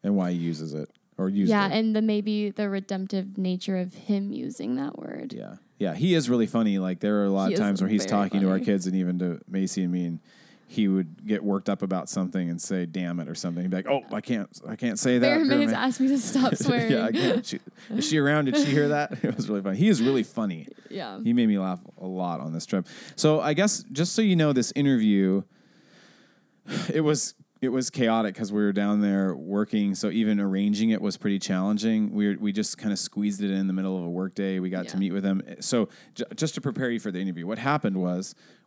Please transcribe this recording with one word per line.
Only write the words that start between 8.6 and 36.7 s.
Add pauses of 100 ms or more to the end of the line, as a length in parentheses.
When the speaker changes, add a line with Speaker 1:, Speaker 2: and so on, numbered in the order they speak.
Speaker 1:
kids
and
even
to
Macy
and
me,
and (480)
he
would
get
worked
up
about
something
and
say,
"Damn
it,"
or
something.
He'd
be
like,
"Oh, (100)
I
can't, (160)
I
can't
say
that."
Speaker 2:
Bear
Speaker 1:
Grown
Speaker 2:
Mays
Speaker 1:
man.
Speaker 2:
asked
me
to
stop
Speaker 1:
<laughs>
Speaker 2:
swearing.
Speaker 1:
Yeah,
I
can't.
She, (340)
is
she
around?
Did
she
hear
that?
<laughs>
It
was
really
funny.
He
is
really
funny. (200)
Speaker 2:
Yeah.
Speaker 1:
He
made
me
laugh (180)
a
lot
on
this
trip. (300)
So
I
guess
just
so
you
know,
this
interview (1500)
it
was, (260)
it
was
chaotic
'cause
we
were
down
there
working,
so
even
arranging
it
was
pretty
challenging.
We
were,
we
just
kinda
squeezed
it
in
the
middle
of
a
work
day.
We
got
to
Speaker 2:
Yeah.
Speaker 1:
meet
with
him. (180)
So (260)
j-, (100)
just
to
prepare